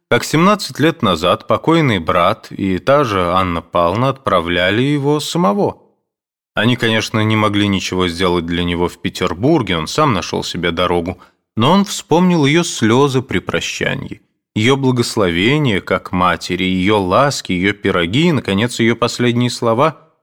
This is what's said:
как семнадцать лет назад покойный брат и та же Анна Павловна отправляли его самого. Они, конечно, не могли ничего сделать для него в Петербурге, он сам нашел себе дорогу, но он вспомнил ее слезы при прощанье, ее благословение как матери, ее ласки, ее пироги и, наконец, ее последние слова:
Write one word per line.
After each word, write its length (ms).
как 160
семнадцать 540
лет 240
назад 440
покойный 520
брат 520
и 280
та 260
же 280
Анна 300
Павловна 480
отправляли 720
его 360
самого. 640
Они, 220
конечно, 480
не 120
могли 320
ничего 400
сделать 380
для 180
него 240
в 100
Петербурге, 800
он 100
сам 260
нашел 320
себе 260
дорогу, 480
но 160
он 120
вспомнил 600
ее 160
слезы 580
при 200
прощанье, 800
ее 200
благословение 1040
как 300
матери, 520
ее 340
ласки, 540
ее 220
пироги 540
и, 40
наконец, 480
ее 160
последние 540
слова: 580